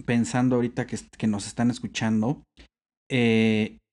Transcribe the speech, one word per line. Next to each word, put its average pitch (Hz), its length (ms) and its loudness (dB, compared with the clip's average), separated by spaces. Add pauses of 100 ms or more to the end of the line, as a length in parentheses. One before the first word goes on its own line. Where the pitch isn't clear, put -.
pensando 123 520 2
ahorita 120 280 -2
que, 110 140 -8 (180)
que 117 100 -2
nos 101 200 -2
están 120 240 0
escuchando. 110 720 -4 (680)
Eh... 113 680 2 (160)